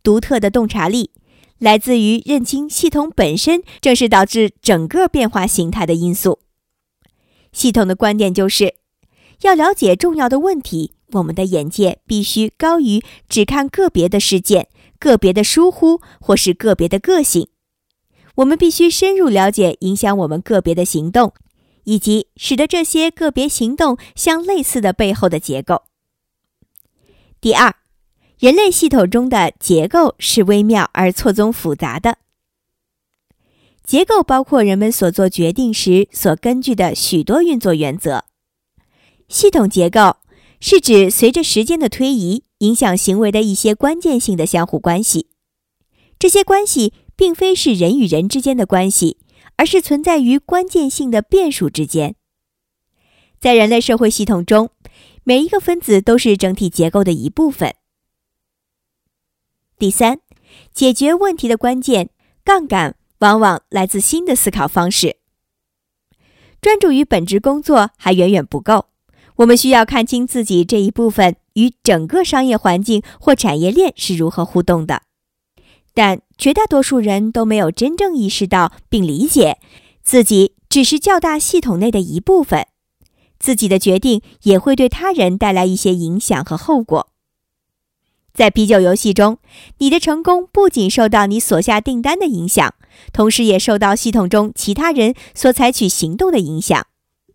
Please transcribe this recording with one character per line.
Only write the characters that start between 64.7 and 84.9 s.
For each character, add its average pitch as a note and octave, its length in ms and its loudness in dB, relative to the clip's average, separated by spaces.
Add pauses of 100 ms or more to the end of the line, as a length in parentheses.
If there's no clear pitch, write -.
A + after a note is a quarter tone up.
式。 - 280 -2 (1400)
专 G#4 180 2
注 F#4 140 4
于 C4+ 120 2
本 F3 220 0
职 F#3+ 140 0
工 C#4+ 200 0
作 B3 360 2
还 - 160 -2
远 F3+ 180 4
远 F3+ 160 0
不 C#3+ 140 -8
够， - 260 0 (500)
我 A#3 100 6
们 A#3+ 100 6
需 C4 140 0
要 A#3+ 140 6
看 A#3+ 220 -2
清 B3 180 -4
自 B3 200 -4
己 F3 200 0
这 G#3 160 0
一 G3 80 0
部 A#3 220 0
分 F#3 240 2 (200)
与 A#3 180 2 (100)
整 E3+ 240 0
个 E4+ 160 0
商 C#4 220 0
业 B3 120 0
环 F#3 240 0
境 G#3+ 220 -2 (160)
或 C#4+ 160 2
产 D3+ 240 -2
业 F3 140 0
链 E4+ 240 2
是 - 200 -6
如 D#3+ 140 -2
何 E3+ 140 -6
互 F3 180 -2
动 E3+ 240 0
的。 - 160 -6 (920)
但 G3+ 280 0 (160)
绝 C#4+ 160 2
大 G#4+ 100 0
多 D4+ 160 2
数 C4 200 0
人 G#3 320 -2
都 A#3 120 -2
没 G#3+ 120 0
有 F3+ 140 0
真 D4 260 -4
正 F#4 200 -2
意 A3 100 -2
识 G3 200 -4
到 F3+ 260 0 (160)
并 A3 180 -2
理 D#3 200 -2
解 G3+ 320 0 (440)
自 B3 220 4
己 G3 300 2 (160)
只 C#4 120 2
是 D4+ 160 0
较 F#4 220 2
大 D#4 180 -2
系 E4+ 220 -2
统 F#3+ 200 -4
内 A3+ 100 0
的 G#3+ 100 -2
一 E3+ 200 -6
部 F#4 220 2
分， E3 240 -2 (720)
自 C4 140 -2
己 G#3 140 -2
的 F#3+ 120 2
决 F#3+ 180 2
定 A3 240 0 (220)
也 G3 140 4
会 C4+ 180 0
对 B3+ 120 2
他 F#4 240 -4